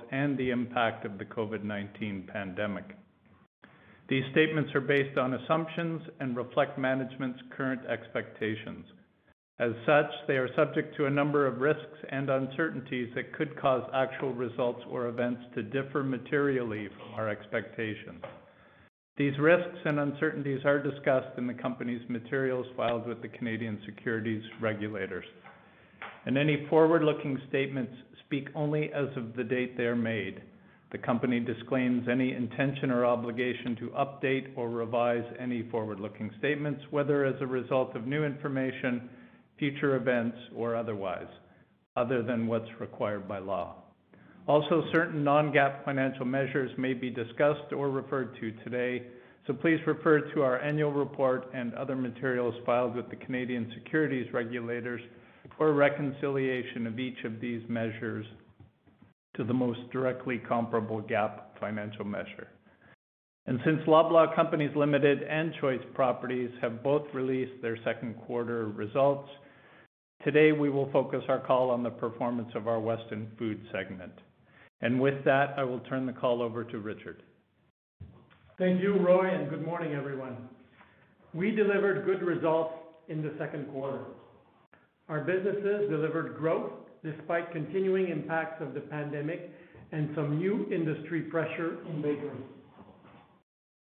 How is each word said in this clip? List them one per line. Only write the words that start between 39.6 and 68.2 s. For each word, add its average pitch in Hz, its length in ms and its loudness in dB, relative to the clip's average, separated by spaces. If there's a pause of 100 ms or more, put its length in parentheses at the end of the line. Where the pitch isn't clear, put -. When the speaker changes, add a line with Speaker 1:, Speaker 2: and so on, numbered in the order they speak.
Speaker 1:
events, 120 420 2 (160)
or 117 220 -2
otherwise, 98 540 -4 (640)
other 123 260 2
than 113 260 0
what's 113 220 0 (120)
required 104 440 -4
by 101 120 -6
law. 92 380 -4 (720)
Also, 147 440 4
certain 165 320 2
non-gaap 143 640 4
financial 135 400 0
measures 131 520 0
may 131 160 0
be 123 160 -4
discussed 143 640 0
or 139 160 0
referred 131 520 -2
to 113 100 -4 (140)
today, 123 380 -2 (420)
so 139 80 -2
please 160 340 4
refer 151 320 6 (140)
to 151 80 2
our 127 180 4
annual 147 320 2
report 135 600 2
and 120 220 -4
other 135 200 -2
materials 123 600 0 (100)
filed 123 320 2
with - 120 -6
the - 60 -10
Canadian 123 600 -4
securities 143 580 0
regulators 120 680 -4 (580)
for 156 140 6
reconciliation 135 1120 2
of 113 140 -4
each 127 240 -4
of 113 160 -6
these 120 300 -4
measures 113 560 -2 (1080)
to 120 120 -4
the 120 80 0
most 123 260 2 (120)
directly 127 460 -2
comparable 113 640 0
gaap 107 580 -2
financial 104 460 -6
measure. 101 460 -8 (960)
And 123 180 0
since 156 220 4
Loblaw 160 480 8
Companies 151 400 2
Limited 143 480 6
and 156 380 0
Choice 131 200 0 (140)
Properties 123 560 0 (100)
have 117 220 -4
both 147 200 2 (100)
released 131 480 -2
their 113 240 -2
second 113 300 -2 (120)